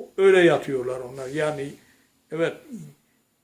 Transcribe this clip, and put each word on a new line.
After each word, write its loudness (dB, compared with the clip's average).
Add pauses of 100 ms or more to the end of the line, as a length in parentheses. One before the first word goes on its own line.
(180)
öyle 6
yatıyorlar 2
onlar. -14
Yani -6 (600)
evet, -4 (920)